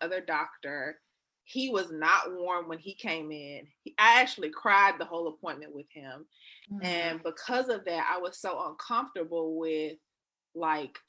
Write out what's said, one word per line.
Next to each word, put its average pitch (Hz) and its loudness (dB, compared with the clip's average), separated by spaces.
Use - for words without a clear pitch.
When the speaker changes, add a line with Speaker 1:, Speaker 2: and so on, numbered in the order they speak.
Speaker 1:
other 185 -2
doctor." 151 -4
He 262 -6
was 185 0
not 165 2
warm 175 -2
when 165 -6
he 196 -12
came 165 -6
in. 143 -12
He, - -16
I 233 10
actually 180 0
cried 196 6
the 165 -2
whole 170 -4
appointment 151 -10
with 143 -14
him. 139 -16
Speaker 2:
Mm-hmm. 202 -6
Speaker 1:
And 170 -2
because 247 -2
of 202 0
that, 170 0
I 180 0
was 180 -6
so 175 -4
uncomfortable 165 -4
with, 156 -2
like, 151 -2